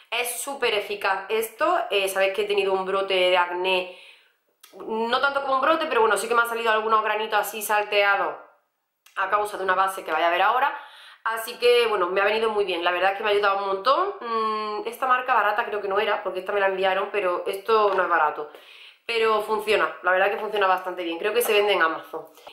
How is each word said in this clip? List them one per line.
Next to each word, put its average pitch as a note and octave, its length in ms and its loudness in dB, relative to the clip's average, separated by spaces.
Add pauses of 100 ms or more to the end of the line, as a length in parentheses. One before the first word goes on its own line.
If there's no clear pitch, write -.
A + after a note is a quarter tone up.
(120)
Es B3 300 -4
súper B3+ 320 -2
eficaz G3+ 560 -2
esto. A3+ 480 0 (120)
Eh, G3 200 0
sabéis F#3+ 240 2
que G#3+ 80 -2
he G#3 40 0
tenido G3+ 280 0
un F#3+ 120 -2
brote F#3+ 280 -2
de F3+ 240 4
acné, F3+ 600 0 (760)
no A3+ 460 -4
tanto C#4 220 0
como C4+ 140 -2
un B3+ 60 0
brote, D#4 260 2
pero A#3 140 0
bueno, G#3+ 160 2
sí A3+ 100 -6
que A#3 80 0
me A#3 60 4
han A#3 80 0
salido A#3 220 -2
algunos A3 320 2
granitos G#3+ 360 -2
así G#3+ 220 -6
salteados G3+ 720 0 (800)
a F#3+ 140 -2
causa G#3 280 -2
de F#3 60 -6
una F#3+ 120 2
base F#3 280 0
que E3 80 -8
vaya E3 160 2
a E3+ 40 4
ver F3+ 100 2
ahora. B3 360 2 (480)
Así A3+ 340 -6
que, A#3+ 280 6
bueno, G3 200 0
me F#3+ 140 0
ha - 20 4
venido A3 260 2
muy G#3 140 0
bien, F3+ 180 -2
la F3 100 2
verdad F3+ 200 2
es G3 60 -6
que A3 60 -8
me G#3+ 60 0
ha G#3 40 2
ayudado G3+ 240 2
un G3+ 100 -4
montón. C#4 540 0
Mm, G#3+ 680 -4
esta A#3 180 -6
marca B3+ 280 0
barata G#3 320 2
creo G#3 160 -6
que G3+ 80 -6
no G3 100 0
era, G#3 240 0
porque F#3 160 -6
esta F#3 140 -6
me G3+ 80 2
la G3 60 4
enviaron, F#3+ 440 0
pero F3+ 340 -2
esto G3+ 480 2
no F#3 100 2
es E3+ 60 -2
barato. D3+ 400 0 (560)
Pero A3+ 360 2
funciona, G#3 600 0
la F3+ 100 2
verdad F#3+ 200 4
que A3 60 -4
funciona G3+ 280 -2
bastante F#3 380 -2
bien, E3 160 -6
creo G#3 140 -2
que A#3+ 80 2
se A#3 100 0
vende G#3 220 4
en F#3 80 2
Amazon. D#3+ 440 -4 (280)